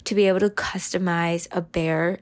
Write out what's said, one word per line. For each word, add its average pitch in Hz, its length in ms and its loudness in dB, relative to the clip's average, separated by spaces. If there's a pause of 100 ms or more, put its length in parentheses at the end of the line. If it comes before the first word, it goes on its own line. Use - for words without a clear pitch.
to - 100 -4
be 196 140 4
able 190 120 4
to 208 80 4
customize 175 1040 -2
a - 80 -2
bear. 165 600 -2